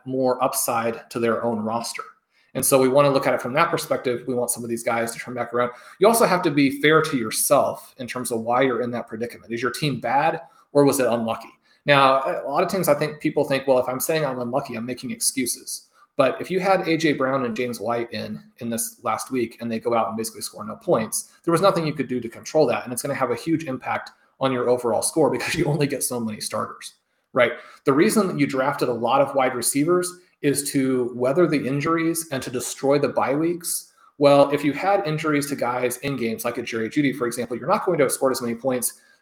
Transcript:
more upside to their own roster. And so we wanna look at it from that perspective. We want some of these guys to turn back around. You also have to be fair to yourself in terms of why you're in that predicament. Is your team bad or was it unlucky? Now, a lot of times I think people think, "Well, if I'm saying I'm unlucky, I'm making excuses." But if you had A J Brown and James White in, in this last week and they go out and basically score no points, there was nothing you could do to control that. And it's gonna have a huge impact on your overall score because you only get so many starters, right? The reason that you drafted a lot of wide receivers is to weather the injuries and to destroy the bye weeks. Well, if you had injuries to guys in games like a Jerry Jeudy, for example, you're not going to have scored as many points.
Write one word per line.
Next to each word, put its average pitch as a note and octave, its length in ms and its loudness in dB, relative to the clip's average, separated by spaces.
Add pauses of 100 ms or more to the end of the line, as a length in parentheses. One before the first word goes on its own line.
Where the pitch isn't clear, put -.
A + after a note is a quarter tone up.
more C3 360 0
upside A#2 680 -2
to B2+ 100 -4
their A2+ 240 0
own A#2 160 -2
roster. A2 440 -6 (500)
And C3 100 -4
so C3+ 160 6
we C3 80 4
wanna C#3+ 220 6
look C3+ 160 2
at B2+ 80 2
it A#2 80 -2
from B2 100 -6
that E3 180 4
perspective. B2 560 -2
We B2+ 80 -4
want A#2+ 160 -2
some A#2+ 140 -4
of A#2 60 -6
these A2+ 120 -4
guys A#2 300 -2
to - 60 -12
turn B2 160 -12
back A#2 180 -6
around. A#2+ 200 0 (260)
You F#3+ 100 6
also A3+ 160 6
have F3+ 180 2
to E3+ 80 2
be C#3 300 2
fair D#3 220 6
to D3 160 -2
yourself A2 800 0
in B2+ 80 -12
terms B2+ 260 -6
of A#2 80 -2
why A#2+ 220 2
you're B2 180 2
in A#2+ 120 -4
that A#2 140 -6
predicament. A2 460 -10
Is A#2 80 -6
your B2 100 -2
team B2+ 300 -4
bad C#3+ 400 0 (320)
or C#3+ 120 6
was C3+ 140 4
it B2+ 80 2
unlucky? A2+ 440 -2 (340)
Now, C3+ 380 4 (240)
a - 20 -6
lot D3 140 0
of F3+ 60 0
times F3+ 200 0
I D3 60 6
think D3+ 240 -4
people D3+ 240 0
think, C3+ 240 -2
"Well, B2+ 140 4
if B2 80 0
I'm C3 100 -4
saying D#3+ 260 0
I'm C3 140 -4
unlucky, A#2+ 380 -4
I'm A2+ 100 -6
making B2+ 240 -8
excuses." - 800 -4 (280)
But C3 240 2
if C3+ 80 -10
you F#3 120 -2
had F#3 260 2
A D#3+ 100 0
J D3+ 160 2
Brown C3 320 0
and A2+ 120 -4
James A#2+ 240 -4
White A#2 320 -4
in, G#2+ 280 -8 (180)
in A#2 120 -8
this - 320 -6
last A2 300 -4
week A#2+ 280 -4
and A#2 80 -8
they A2+ 120 -4
go A#2 120 -2
out A2+ 140 2
and G#2+ 100 -8
basically A2 260 -8
score - 220 -12
no G#2+ 120 -12
points, A#2 560 -2 (100)
there - 80 -2
was E3 100 2
nothing F#3+ 240 2
you D3 80 -2
could C#3 140 -4
do B2+ 140 -4
to A2+ 80 -8
control D3 380 0
that. A2 180 -2
And B2 80 -8
it's A#2+ 100 -6
gonna C#3 140 -4
have B2 160 0
a - 20 0
huge D#3+ 300 -2
impact B2 480 -6 (260)
on C3 140 0
your B2 160 0
overall A#2+ 340 0
score D3+ 260 2
because B2 280 -2
you E3 80 0
only D3+ 240 0
get B2+ 160 -4
so B2 160 -4
many G#2+ 200 -6
starters, - 540 -8 (380)
right? B2 220 4 (300)
The C#3+ 80 4
reason G3 360 4
that D3+ 100 -4
you C#3+ 80 4
drafted C3+ 420 0
a B2 60 0
lot A#2+ 260 2
of C#3 140 2
wide B2+ 220 2
receivers D#3+ 640 0 (200)
is C#3+ 300 0
to C3 460 0
weather C#3 320 4
the C#3+ 180 0
injuries D#3+ 640 -2
and C3+ 140 -4
to C3+ 60 -8
destroy C3+ 500 0
the C#3 80 0
bye A2+ 260 0
weeks. E3+ 580 -4 (260)
Well, C#3+ 320 8
if C#3+ 140 -2
you D3 80 2
had G3 320 0
injuries D3+ 440 -2
to C3+ 80 -4
guys B2 400 -2
in C#3 200 -4
games A2+ 280 -4
like A#2+ 140 -4
a A#2+ 40 -6
Jerry A2+ 260 -4
Jeudy, C#3 240 0
for A#2+ 140 -2
example, A#2+ 300 -4
you're A2+ 100 -8
not G3 180 0
going E3+ 140 0
to C#3+ 60 6
have A#2+ 80 0
scored C3+ 180 0
as B2 100 -4
many A#2 140 -4
points. B2+ 460 -4 (220)